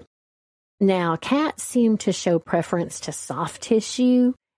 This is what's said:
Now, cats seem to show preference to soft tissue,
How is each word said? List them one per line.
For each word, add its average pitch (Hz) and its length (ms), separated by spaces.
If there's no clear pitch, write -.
Now, 180 360
cats 294 480
seem 226 360
to - 120
show 175 260
preference 170 640
to - 100
soft - 520
tissue, 247 680